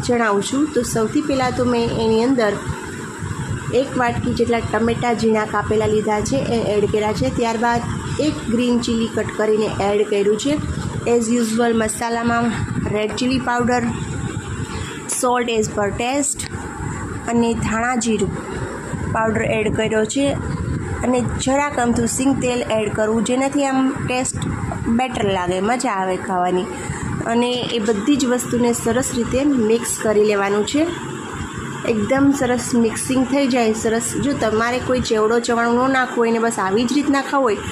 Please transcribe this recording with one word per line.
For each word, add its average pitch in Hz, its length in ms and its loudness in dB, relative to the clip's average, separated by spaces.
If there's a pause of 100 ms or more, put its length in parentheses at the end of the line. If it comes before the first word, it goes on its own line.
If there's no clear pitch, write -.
જણાવું 226 360 2
છું. 277 320 0
તો 240 80 2
સૌથી 226 380 0
પહેલાં 262 360 0
તો 247 80 0
મેં 233 240 2
એની 220 360 2
અંદર 240 280 2 (1200)
એક 254 240 0
વાટકી 240 360 0
જેટલા 233 240 2
ટમેટાં 226 560 0
ઝીણા 220 300 2
કાપેલા 214 420 0
લીધા 214 340 2
છે 214 160 0
એ 220 420 0
એડ 202 140 2
કર્યા 214 200 0
છે. 254 240 0
ત્યારબાદ 233 440 2 (400)
એક 285 300 -2
ગ્રીન 240 280 2
ચીલી 226 280 0
કટ 214 200 -2 (100)
કરીને 214 480 0
એડ 208 260 2
કર્યું 202 260 2
છે. 285 220 0 (480)
as 240 240 4
usual 233 420 2
મસાલામાં 233 760 0 (400)
રેડ 214 240 -2
ચીલી 254 240 0
પાવડર, 240 440 0 (1400)
salt 247 240 2
as 220 180 0
per 208 240 -2
taste 254 580 -2 (840)
અને 233 260 2
ધાણા 226 420 -2
જીરું 208 340 0 (840)
પાવડર 220 300 0
એડ 220 340 0
કર્યો 220 280 2
છે 269 280 0 (680)
અને 247 180 2
જરાક 277 580 0
અમથું 240 280 2
સિંગ 262 360 0
તેલ 247 200 0
એડ 214 300 0
કરવું, 220 320 0
જેનાથી 269 400 0
આમ 262 300 2 (120)
ટેસ્ટ 254 300 -2 (520)
બેટર 233 440 2
લાગે, 185 280 0
મજા 240 300 0
આવે 190 260 0
ખાવાની. 180 460 0 (640)
અને 240 260 2
એ 240 260 -2
બધી 220 380 2
જ 254 100 2
વસ્તુને 240 460 0
સરસ 233 420 0
રીતે 247 300 0
મિક્સ 233 580 2
કરી 208 220 4
લેવાનું 202 420 2
છે. 302 200 2 (1000)
એકદમ 262 500 4
સરસ 247 360 0
મિક્સિંગ 240 520 2
થઈ 269 200 2
જાય, 233 260 2
સરસ. 226 420 0 (100)
જો 285 80 2
તમારે 233 540 0
કોઈ 254 140 2
ચેવડો 220 400 2
ચવાણું 240 480 2
ન 269 40 2
નાખવું 254 260 0
હોય 233 120 4
ને 226 80 2
બસ 226 200 0
આવી 196 260 2
જ 233 80 0
રીતના 277 300 2
ખાવું 277 220 0
હોય 208 120 2 (160)